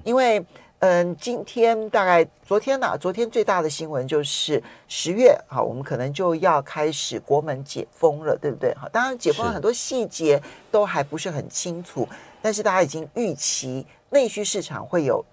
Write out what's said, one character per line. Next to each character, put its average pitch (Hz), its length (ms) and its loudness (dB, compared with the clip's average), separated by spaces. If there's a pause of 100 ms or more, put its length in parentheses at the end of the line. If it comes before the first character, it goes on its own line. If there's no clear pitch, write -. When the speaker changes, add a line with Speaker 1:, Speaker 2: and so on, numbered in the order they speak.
Speaker 1:
因 233 120 0
为， 233 280 4 (360)
嗯， 175 360 4
今 240 300 -6
天 226 440 2
大 208 140 2
概 175 240 6 (180)
昨 202 140 2
天 269 200 0
呐， 139 180 0
昨 180 140 -4
天 226 180 -2
最 226 140 2
大 190 180 2
的 156 80 0
新 156 200 -6
闻 135 160 -2
就 147 160 0
是 143 400 0 (260)
十 - 260 -4
月， 233 220 6 (120)
好， 127 160 -2
我 113 100 -2
们 127 80 -8
可 139 140 -6
能 127 180 -4
就 175 220 0
要 160 260 4
开 151 300 -2
始 135 300 -6
国 143 200 0
门 139 220 -6
解 - 260 -10
封 151 300 0
了， 156 180 -2
对 147 140 -4
不 113 60 -8
对？ 123 180 -2
好， 139 140 -14
当 240 160 0
然 262 120 -4
解 165 140 2
封 233 200 -2
很 185 100 -6
多 208 100 2
细 247 340 -4
节 151 340 2 (300)
都 208 160 4
还 175 160 -2
不 143 160 -6
是 180 140 -6
很 147 180 -8
清 175 340 -8
楚， 135 280 -6
Speaker 2:
是。 - 60 -18 (240)
Speaker 1:
但 214 120 0
是 208 80 -4
大 202 120 2
家 185 100 4
已 - 20 4
经 151 300 -6
预 220 180 -2
期 131 520 -6 (240)
内 262 180 4
需 208 160 -6
市 - 180 -2
场 123 240 -10
会 165 200 0
有 - 280 0